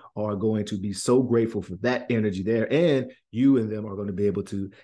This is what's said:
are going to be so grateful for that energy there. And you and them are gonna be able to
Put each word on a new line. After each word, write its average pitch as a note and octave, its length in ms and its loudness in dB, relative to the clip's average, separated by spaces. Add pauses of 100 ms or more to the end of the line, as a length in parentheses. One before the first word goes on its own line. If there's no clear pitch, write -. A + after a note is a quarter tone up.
(160)
are G#2 200 -4
going G#2+ 300 0
to G#2 140 -4
be G2 140 -4
so B2 280 2
grateful A2+ 400 0
for F2+ 200 -12
that B2+ 280 -2
energy G#2+ 320 0
there. A2 320 0
And C#3+ 380 2 (180)
you C3 280 4
and A2 120 0
them G#2+ 160 -6
are G2+ 100 -10
gonna G2+ 180 -6
be G2+ 120 0
able G2+ 200 2
to G2 260 -6 (120)